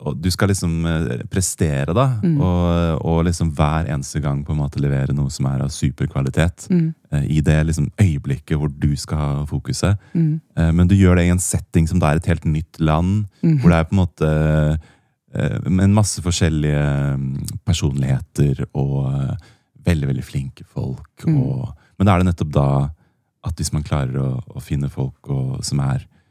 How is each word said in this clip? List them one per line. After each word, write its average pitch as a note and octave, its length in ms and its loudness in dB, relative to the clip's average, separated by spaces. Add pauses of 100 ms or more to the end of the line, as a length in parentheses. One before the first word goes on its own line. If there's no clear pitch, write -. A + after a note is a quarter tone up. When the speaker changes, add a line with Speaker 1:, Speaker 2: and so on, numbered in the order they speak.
Speaker 1:
og C#2+ 200 -6
du F2 100 0
skal G2 180 0
liksom, F2+ 260 0 (120)
eh, D#2 440 -2
prestere, D#2 640 -2
da, B2+ 280 2
Speaker 2:
Mm. D#3+ 180 2
Speaker 1:
og, E2+ 640 2
og E2 220 2
liksom E2 280 0
hver D#2+ 340 0
eneste C#2+ 340 -6
gang C#2+ 220 -2
på E2 80 -10
en D2+ 60 0
måte C#2+ 220 -4
levere C#2 340 0
noe C#2+ 160 -2
som C2+ 160 -4
er C2+ 160 -2
av C2+ 80 -4
superkvalitet, C#2 1000 -2
Speaker 2:
Mm. E3 240 2 (180)
Speaker 1:
eh, D2 120 0
i D2+ 160 2
det D#2 260 4
liksom D#2+ 300 0
øyeblikket D2 600 0
hvor D2 100 -2 (100)
du D2 180 0
skal D#2+ 220 -6
ha C#2+ 280 -2
fokuset. F2 520 -2 (160)
Speaker 2:
Mm. D#3+ 260 0 (160)
Speaker 1:
Eh, E2 160 2
men F2+ 140 4
du G2 80 4
gjør F2+ 220 6
det F2 100 4
i F2 40 4
en F2+ 80 2
setting E2 500 0
som F2 100 0
det D#2 100 2
er D2+ 80 2
et E2 100 -2
helt D#2+ 180 0
nytt D#2 360 -2
land, F2 460 2 (160)
Speaker 2:
Mhm. D#3+ 180 2
Speaker 1:
hvor F2 100 6
det E2 80 6
er D#2+ 60 2
på - 80 -4
en F#2 140 4
måte, D#2 720 2 (540)
eh, - 240 -2 (100)
med F#2 160 2
en G2+ 100 6
masse G#2+ 260 0
forskjellige, D2 1000 0
mm, C2+ 280 -6 (200)
personligheter C2+ 1080 -2
og, C#2 400 -2
eh, C2+ 220 -4 (480)
veldig, D#2 240 0
veldig C2 160 -4
flinke C2+ 420 -10
folk, - 500 -10 (100)
Speaker 2:
Mm. C#3+ 140 2
Speaker 1:
og, C2 340 -4 (240)
men G2 80 4
da G2+ 100 6
er F2+ 60 4
det F2+ 140 2
nettopp D2+ 160 -4
da C#2+ 380 2 (540)
at D#2+ 120 -6
hvis - 160 -6
man D#2 100 -2
klarer C#2 320 -2
å, C2 280 -2 (140)
å C2+ 60 -10
finne C#2 280 -4
folk - 400 -8
og, C2 340 -4
som C#2 160 -2
er C2+ 240 -2 (260)